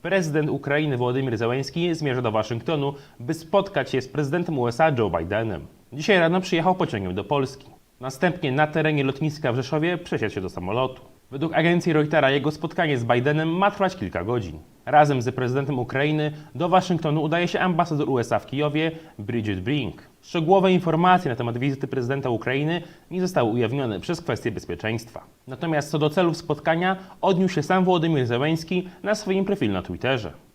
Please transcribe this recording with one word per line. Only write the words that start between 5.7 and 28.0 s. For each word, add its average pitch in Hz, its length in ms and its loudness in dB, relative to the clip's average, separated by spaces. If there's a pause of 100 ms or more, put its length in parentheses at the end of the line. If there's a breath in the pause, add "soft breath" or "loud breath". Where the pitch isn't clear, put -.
Dzisiaj 165 260 2
rano 170 220 4
przyjechał 180 340 2
pociągiem 104 400 -2
do 98 100 -4
Polski. 139 420 -2 (340)
Następnie 151 520 -2
na 151 140 4
terenie 151 380 0
lotniska 135 480 -2
w 117 40 0
Rzeszowie 160 420 -2
przesiadł 113 360 -4
się 104 60 -4
do 92 80 -6
samolotu. 117 540 -4 (280)
Według 143 240 -4
agencji 170 380 2
Reutera 147 380 4
jego 143 200 2
spotkanie 156 480 -2
z 117 60 -2
Bidenem 143 440 0
ma 190 220 0
trwać 196 260 -2
kilka 87 280 -6
godzin. 98 340 -4 (280)
Razem 143 360 6
z 123 120 -2
prezydentem 127 440 -2
Ukrainy 151 540 0 (220 loud breath)
do 165 140 -2
Waszyngtonu 165 540 2
udaje 170 260 0
się - 120 -2
ambasador 165 480 0
U 131 100 2
S 113 140 0
A 107 60 2
w - 80 -6
Kijowie 151 460 0 (260 loud breath)
Bridget 107 420 -2
Brink. 113 420 -4 (200)
Szczegółowe 185 500 4
informacje 180 560 4
na 117 80 -2
temat 120 220 -4
wizyty 135 280 -2
prezydenta 131 440 -2
Ukrainy 139 520 0 (280 loud breath)
nie 180 100 -4
zostały 175 300 2
ujawnione 117 500 0
przez 170 200 -4
kwestie 117 320 -4
bezpieczeństwa. - 720 -6 (240)
Natomiast 151 420 -2
co 160 80 0
do 151 120 4
celów 170 260 2
spotkania 165 600 0 (240 loud breath)
odniósł 185 340 2
się 156 80 0
sam 185 220 2
Włodymyr 165 420 4